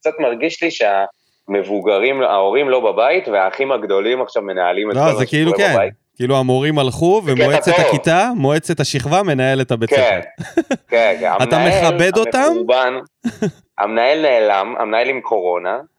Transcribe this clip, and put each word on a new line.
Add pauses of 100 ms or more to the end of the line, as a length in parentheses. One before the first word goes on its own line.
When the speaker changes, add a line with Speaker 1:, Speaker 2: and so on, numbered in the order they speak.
Speaker 1:
קצת
מרגיש
לי
שהמבוגרים,
ההורים
לא
בבית,
והאחים
הגדולים
עכשיו
מנהלים
את
Speaker 2:
לא,
Speaker 1:
כל
Speaker 2:
זה
Speaker 1:
מה
Speaker 2:
כאילו
Speaker 1:
שקורה
Speaker 2:
כן.
Speaker 1:
בבית. (220)
Speaker 2:
כאילו
המורים
הלכו,
Speaker 1:
זה
קטע
Speaker 2:
ומועצת
Speaker 1:
טוב.
Speaker 2:
הכיתה,
מועצת
השכבה
מנהל
את
הבית
Speaker 1:
כן, (160)
Speaker 2:
ספר.
<laughs>
Speaker 1:
כן,
כן. (120)
Speaker 2:
אתה
Speaker 1:
המנהל (100)
Speaker 2:
מכבד
אותם?
Speaker 1:
המחורבן, (300)
Speaker 2:
<laughs>
Speaker 1:
המנהל
נעלם,
המנהל
עם
קורונה, (200)